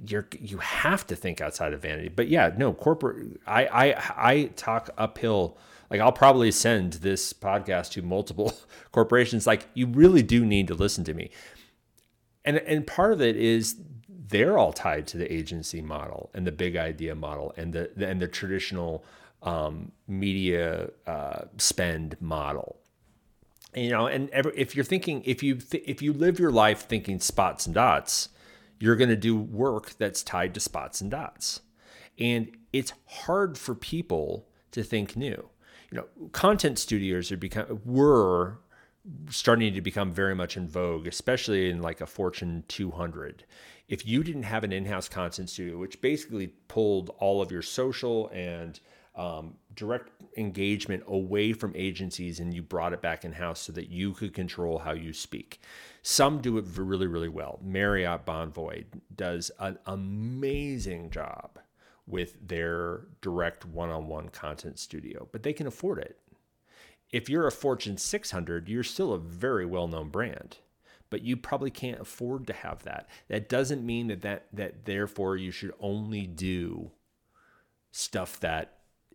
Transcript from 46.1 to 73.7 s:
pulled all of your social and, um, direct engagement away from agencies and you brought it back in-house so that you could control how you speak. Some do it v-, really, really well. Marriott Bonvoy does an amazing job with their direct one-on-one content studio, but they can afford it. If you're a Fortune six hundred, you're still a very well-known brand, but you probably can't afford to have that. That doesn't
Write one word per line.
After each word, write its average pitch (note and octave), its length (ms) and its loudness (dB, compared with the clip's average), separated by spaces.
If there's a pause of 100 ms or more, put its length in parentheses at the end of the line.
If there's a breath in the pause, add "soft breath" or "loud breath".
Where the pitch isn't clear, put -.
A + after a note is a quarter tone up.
pulled G2+ 520 2
all G2 220 4
of F#2 100 -2
your F2+ 100 -4
social A#2+ 680 -2
and, E2+ 500 -10 (360 soft breath)
um, E2 400 -8 (180)
direct A#2+ 360 -6 (280)
engagement G2+ 720 -2
away G2 460 0
from G#2+ 220 -6
agencies F2+ 640 -6
and F2 140 -4
you E2+ 80 -6
brought F2 320 -4
it E2+ 80 -8
back E2 240 -4
in-house E2+ 340 -8
so - 120 -12
that E2+ 180 -10
you F#2 220 -4
could F#2+ 220 -8
control E2+ 460 -4
how D#2+ 120 -6
you E2 220 -8
speak. - 460 -12 (440 loud breath)
Some C#3+ 360 2
do A#2+ 180 0
it G#2 80 -2
v-, F2 160 -8
really, F#2+ 260 0
really E2 220 -4
well. D2+ 340 -10
Marriott F#2+ 640 0
Bonvoy D#2+ 600 -8 (300)
does F2 440 -6
an F#2+ 260 -8
amazing A2 1200 -6
job - 500 -12 (460 soft breath)
with F2+ 320 -6 (100)
their E2+ 600 -4 (140)
direct F2 440 -4
one-on-one D#2+ 640 -8
content - 500 -12
studio, - 520 -14
but A2 120 -14
they D3 100 -2
can D3 140 -8
afford F3 320 -6
it. - 180 -12 (920 soft breath)
If A#2+ 180 -6
you're D#3 180 0
a B2+ 40 0
Fortune A2 460 -2
six - 340 -6
hundred, E2+ 380 -6
you're A#2+ 140 -4
still D#3 300 -4
a F2+ 60 -4
very F2+ 460 -4
well-known E2+ 440 -4
brand, F#2 480 -8 (520 soft breath)
but - 120 -6
you B2 160 -4
probably C3+ 340 -6
can't B2 300 -10
afford B2 460 -10
to - 60 -8
have - 300 -12
that. - 260 -12 (180 loud breath)
That G#2+ 220 -6
doesn't C3 360 0